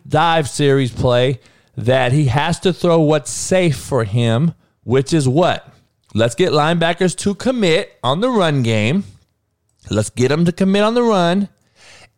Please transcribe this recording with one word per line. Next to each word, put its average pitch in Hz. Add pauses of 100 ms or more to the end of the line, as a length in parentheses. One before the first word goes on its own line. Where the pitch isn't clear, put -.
dive 165
series 139
play 127 (360)
that 131
he 147
has 147
to 185
throw 165
what's 151
safe 180
for 120
him, 117 (300)
which 131
is 147
what? 143 (460)
Let's 117
get 180
linebackers 165
to 202
commit 202
on 135
the 254
run 160
game. 113 (840)
Let's 107
get 123
them 156
to 170
commit 190
on 226
the 240
run 196 (680)